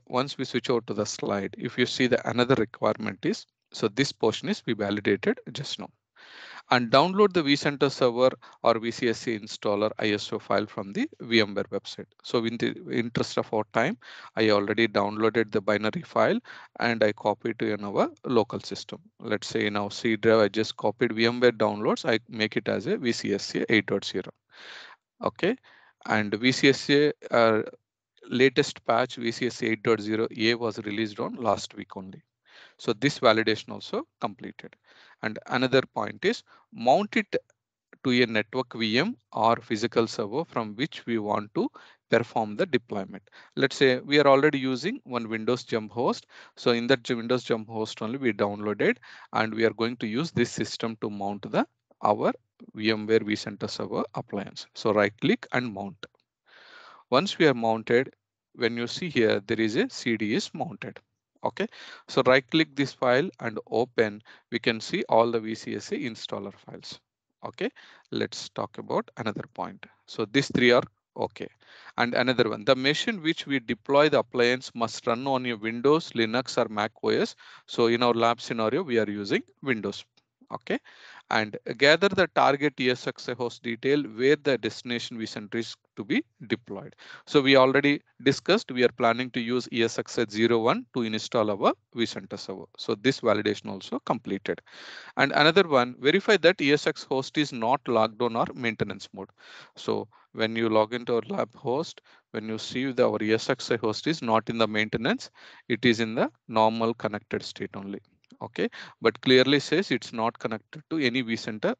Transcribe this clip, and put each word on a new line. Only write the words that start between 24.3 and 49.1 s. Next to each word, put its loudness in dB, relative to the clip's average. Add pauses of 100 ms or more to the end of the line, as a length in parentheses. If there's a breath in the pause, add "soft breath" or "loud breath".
Okay, 0 (480 soft breath)
and 0
V 2
C 4
S 0
A, 4 (180)
uh, 4 (680)
latest 2
patch 0
V -2
C -4
S -6
A 0
eight -2
dot 2
zero -2
A 2
was -4
released -4
on -6
last -2
week -14
only. -14 (540 loud breath)
So -2
this 0
validation 4
also -8 (140)
completed. -12 (460 soft breath)
And -8
another 2 (120)
point -6
is -2 (300 soft breath)
mount 2
it -2 (680)
to 2
a 4
network -4
V 0
M 0 (160)
or 4
physical 0
server -6
from -6
which -8
we -2
want -4
to -2 (400 loud breath)
perform 0
the 0
deployment. -6 (340 loud breath)
Let's 0
say 4
we 2
are 6
already 6
using -4
one -6
Windows -2
Jump -4
host. -4 (280 loud breath)
So 0
in 0
that 2
Windows -2
Jump -4
host -8
only -6
we 0
downloaded, -2 (340 loud breath)